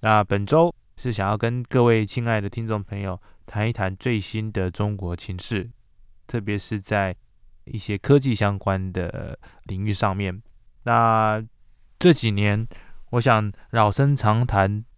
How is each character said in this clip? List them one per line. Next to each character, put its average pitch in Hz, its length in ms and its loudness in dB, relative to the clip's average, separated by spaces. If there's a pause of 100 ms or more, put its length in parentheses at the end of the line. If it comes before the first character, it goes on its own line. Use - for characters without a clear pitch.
那 107 240 4
本 101 200 -2
周 165 300 4 (220)
是 123 160 -4
想 98 160 -2
要 107 100 0
跟 120 240 -2
各 120 220 4
位 113 200 4
亲 117 220 -6
爱 113 140 0
的 101 80 -4
听 113 180 -8
众 110 160 -4
朋 101 160 -10
友 98 220 -6 (240)
谈 107 240 -4
一 120 40 -2
谈 95 220 -4
最 117 240 -2
新 110 320 -6
的 95 180 -2
中 104 280 -4
国 90 180 -6
情 90 240 -10
势， 110 320 -4 (560)
特 120 140 -4
别 101 180 -4
是 104 220 -6
在 98 340 -2 (520)
一 - 120 -10
些 104 180 -6
科 139 220 4
技 135 160 0
相 101 240 0
关 95 320 -2
的 - 480 -8 (260)
领 98 220 -6
域 104 80 0
上 95 220 0
面。 98 260 -6 (400)
那 113 580 2 (600)
这 175 120 8
几 117 200 2
年， 104 340 0 (440)
我 123 100 0
想 110 320 2 (180)
老 107 220 4
生 139 240 2
常 110 280 2
谈 104 400 0 (140)